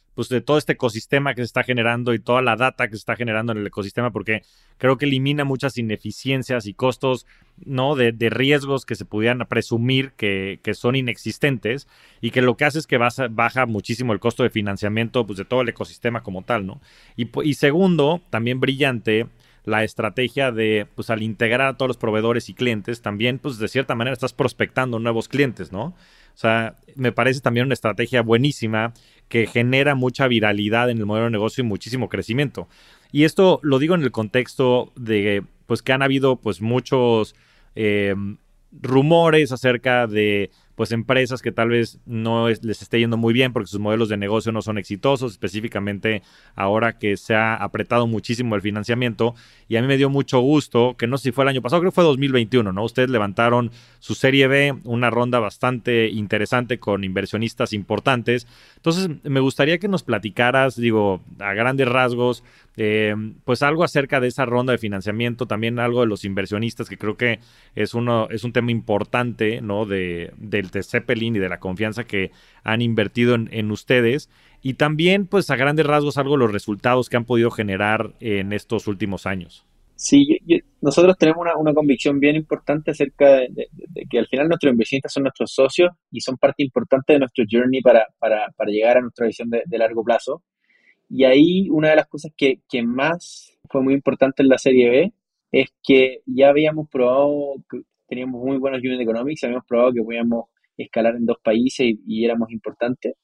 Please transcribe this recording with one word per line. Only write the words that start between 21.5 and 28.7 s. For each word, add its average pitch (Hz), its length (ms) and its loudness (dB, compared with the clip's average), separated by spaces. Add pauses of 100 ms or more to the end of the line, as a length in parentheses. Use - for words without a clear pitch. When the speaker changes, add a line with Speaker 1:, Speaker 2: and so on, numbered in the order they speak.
Speaker 1:
a 135 100 -4
todos 131 120 0
los 120 80 -6
proveedores 113 520 -2
y - 40 -16
clientes, 117 480 -4
también, 113 380 -2
pues, 127 200 -8
de 107 80 -4
cierta 131 280 -4
manera 123 180 -4
estás - 200 -6
prospectando 123 680 -2
nuevos 113 280 -2
clientes, 131 440 -2
¿no? 123 220 -8 (400)
O - 60 -20
sea, 113 360 0 (200)
me 127 160 -2
parece 127 300 2
también 120 240 0
una 131 80 0
estrategia 117 480 -2
buenísima 113 720 0 (340)